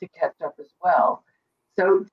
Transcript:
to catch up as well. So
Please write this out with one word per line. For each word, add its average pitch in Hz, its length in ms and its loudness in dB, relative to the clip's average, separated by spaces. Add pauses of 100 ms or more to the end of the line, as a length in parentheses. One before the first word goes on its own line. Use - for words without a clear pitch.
to 185 80 -12
catch - 260 -6 (100)
up - 140 -10
as 147 100 -20 (140)
well. 165 400 0 (520)
So 190 380 2